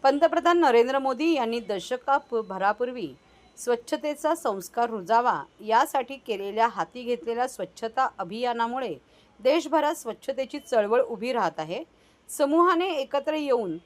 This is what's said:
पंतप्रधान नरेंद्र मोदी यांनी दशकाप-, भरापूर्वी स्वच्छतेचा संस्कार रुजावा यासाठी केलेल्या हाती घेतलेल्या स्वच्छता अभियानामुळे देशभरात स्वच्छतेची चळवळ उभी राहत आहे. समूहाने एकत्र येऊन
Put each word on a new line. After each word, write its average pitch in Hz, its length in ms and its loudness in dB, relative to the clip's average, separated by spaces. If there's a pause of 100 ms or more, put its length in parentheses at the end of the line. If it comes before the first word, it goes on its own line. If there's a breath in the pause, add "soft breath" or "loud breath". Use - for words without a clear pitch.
पंतप्रधान 330 540 4
नरेंद्र 262 420 6
मोदी 269 340 0
यांनी 233 260 0
दशकाप-, 240 800 -2
भरापूर्वी 202 720 -4 (440 soft breath)
स्वच्छतेचा 294 760 -2
संस्कार 233 540 -4
रुजावा 220 540 0 (180)
यासाठी 254 540 0
केलेल्या 214 520 -2
हाती 196 360 -6
घेतलेल्या 240 440 -4
स्वच्छता 226 640 -4 (100)
अभियानामुळे 233 760 -4 (440 soft breath)
देशभरात 302 560 2
स्वच्छतेची 262 640 -8
चळवळ 226 420 2
उभी 233 320 -4
राहत 196 260 0
आहे. 170 240 -6 (460 soft breath)
समूहाने 339 600 4
एकत्र 277 440 -2
येऊन 240 520 -2